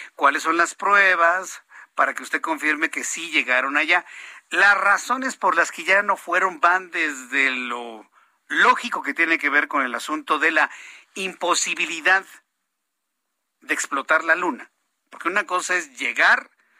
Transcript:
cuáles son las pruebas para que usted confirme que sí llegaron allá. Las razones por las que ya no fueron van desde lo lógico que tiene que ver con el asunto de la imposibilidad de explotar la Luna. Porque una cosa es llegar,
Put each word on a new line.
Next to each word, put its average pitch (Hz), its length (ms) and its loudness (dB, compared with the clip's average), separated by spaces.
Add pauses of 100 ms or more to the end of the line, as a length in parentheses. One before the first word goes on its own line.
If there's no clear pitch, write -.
(160)
cuáles 143 280 2
son 160 120 0
las 170 180 0
pruebas 185 880 2 (320)
para 135 200 0
que 131 80 -10
usted 147 180 -6
confirme 151 480 -2
que 143 160 -8
sí 165 260 -8
llegaron 135 460 0
allá. 165 300 2 (420)
Las 196 300 4
razones 202 580 0
por 180 200 2
las 165 140 2
que 170 140 -12
ya 190 180 4
no 202 140 0
fueron 180 420 -2
van 175 320 2
desde 135 600 -2
lo 120 600 -8 (360)
lógico 196 560 0
que 143 100 -6
tiene 165 260 0
que 147 120 -2
ver 147 180 0
con 143 140 -2
el 123 120 -4
asunto 151 440 -4
de 156 120 2
la 156 200 2 (440)
imposibilidad 175 1120 -2 (1400)
de - 140 -6
explotar 147 500 -2
la 165 120 4
Luna. 170 340 -4 (400)
Porque - 180 -8
una 196 160 -2
cosa 180 300 -4
es 147 240 -6
llegar, 156 520 2 (300)